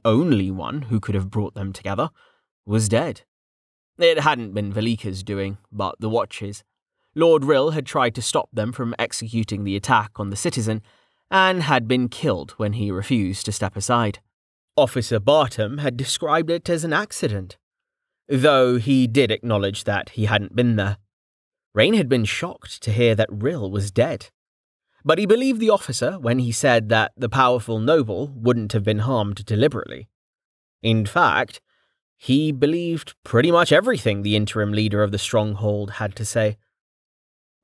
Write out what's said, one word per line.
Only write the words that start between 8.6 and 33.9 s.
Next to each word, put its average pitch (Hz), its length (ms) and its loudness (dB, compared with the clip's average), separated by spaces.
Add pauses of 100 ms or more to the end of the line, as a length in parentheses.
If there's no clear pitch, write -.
from 117 260 -6
executing 110 680 -4
the 98 120 -2
attack 107 400 0
on 101 160 -8
the 101 40 -8
citizen, 110 460 -4 (480)
and 185 340 2
had 127 240 0
been 127 220 0
killed 98 480 -4
when 104 160 -2
he 107 160 -4
refused 95 560 -2
to 107 60 -6
step 98 240 -6
aside. 113 440 -2 (560)
Officer 123 440 0
Bartham 127 580 2
had 139 180 -4
described 156 540 -2
it 170 220 -4
as 160 120 -2
an 165 80 -2
accident, 104 640 -4 (720)
though 131 520 4
he 131 260 2
did 120 240 2
acknowledge 104 540 -2
that 101 260 -4
he 107 160 -4
hadn't 104 300 -2
been 120 200 2
there. 101 220 -2 (800)
Rain 139 180 4
had 175 160 2
been 120 160 2
shocked - 560 -8
to 113 100 -4
hear 113 220 4
that 107 180 0
Rill 107 380 -4
was 101 220 -4
dead, - 400 -2 (760)
but 160 140 4
he 208 80 0
believed 240 320 4
the 220 100 0
officer 190 480 0
when 123 220 0
he 120 120 0
said 113 380 2
that 110 260 2
the 113 140 -4
powerful 123 480 2
noble 127 580 0
wouldn't 113 380 0
have 104 100 2
been 107 160 0
harmed 107 460 -2
deliberately. 107 640 -2 (720)
In 113 240 2
fact, 120 560 0 (560)
he 151 340 0
believed 160 720 -2
pretty 131 280 2
much 170 200 4
everything 147 500 2